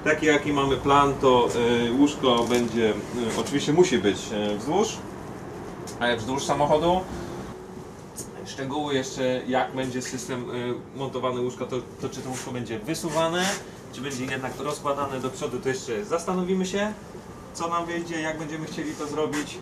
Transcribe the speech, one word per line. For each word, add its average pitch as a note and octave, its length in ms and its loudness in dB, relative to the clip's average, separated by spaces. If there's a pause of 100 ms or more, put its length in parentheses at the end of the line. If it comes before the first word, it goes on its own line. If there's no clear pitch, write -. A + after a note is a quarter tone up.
Taki, D#3 220 4
jaki D3 260 6
mamy C#3 240 4
plan, C#3 440 6
to, B2 280 8 (400)
y, A#2 40 2
łóżko B2+ 520 6
będzie, A2+ 460 4
y, G#2+ 500 -2
oczywiście C#3 320 0
musi E3 260 4
być, G2 180 2 (160)
y, G#2 260 -2
wzdłuż, E3 380 0 (1040)
e, A#2+ 160 2
wzdłuż B2+ 280 -4
samochodu. D#3 560 4 (1500)
Szczegóły C#3+ 480 -4
jeszcze, B2+ 540 0
jak C3 260 2
będzie C3 280 -2
system, B2 480 -6
y, A#2+ 240 -2 (220)
montowany B2+ 440 -2
łóżka, B2 240 -2
to, B2+ 120 -4 (240)
to C3+ 80 -4
czy C3 120 -6
to B2+ 100 -8
łóżko B2+ 200 -6
będzie A#2 280 -4
wysuwane, E3 680 0 (480)
czy - 80 -12
będzie B2+ 240 -4
jednak C3 340 -4
rozkładane C#3 600 -2
do B2+ 100 0
przodu, B2+ 280 -4
to B2 100 0
jeszcze B2 360 -2
zastanowimy F#3 640 0
się, G3+ 260 0 (600)
co E3 140 -4
nam E3+ 180 0
wyjdzie, E3+ 340 -4
jak D#3 180 -2
będziemy D#3 280 -6
chcieli D3+ 280 -6
to D3 120 -4
zrobić. D3 560 -2